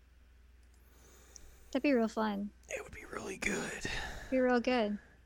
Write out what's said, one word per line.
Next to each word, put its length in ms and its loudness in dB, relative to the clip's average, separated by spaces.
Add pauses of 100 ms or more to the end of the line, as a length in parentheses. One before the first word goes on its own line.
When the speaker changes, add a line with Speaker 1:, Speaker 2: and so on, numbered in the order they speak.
(1700)
Speaker 1:
That'd 100 0
be 120 6
real 160 4
fun. 400 -2 (180)
Speaker 2:
It 160 -8
would 100 -18
be 180 -14
really 260 -8
good. 480 -2 (440)
Speaker 1:
Be 100 2
real 200 6
good. 380 2 (280)